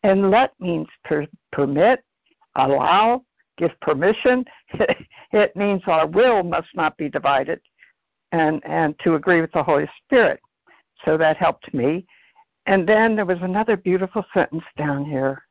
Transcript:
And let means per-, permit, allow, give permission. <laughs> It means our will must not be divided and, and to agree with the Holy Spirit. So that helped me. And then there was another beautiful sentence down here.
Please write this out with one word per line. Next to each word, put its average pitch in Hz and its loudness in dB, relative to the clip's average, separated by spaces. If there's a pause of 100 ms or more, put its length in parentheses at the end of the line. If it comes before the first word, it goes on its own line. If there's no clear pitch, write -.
And 196 4
let 202 2
means 170 -4 (160)
per-, 151 -4 (240)
permit, 151 0 (500)
allow, 170 0 (320)
give 170 -2
permission. 214 0 (280)
<laughs> - 0 (460)
It 208 2
means 202 -2
our 160 2
will 214 2
must 165 -6
not 156 -4
be 151 -6
divided 139 -2 (720)
and, 156 0
and 156 -2
to 165 0
agree 165 0
with 160 -6
the 165 -2
Holy 147 0 (160)
Spirit. 226 2 (680)
So 156 0
that 156 2
helped - -4
me. 147 -2 (600)
And 190 2
then 220 2
there 208 -2
was 175 -2
another 196 -2
beautiful 190 -4
sentence 160 -2 (140)
down 143 -4
here. 135 -4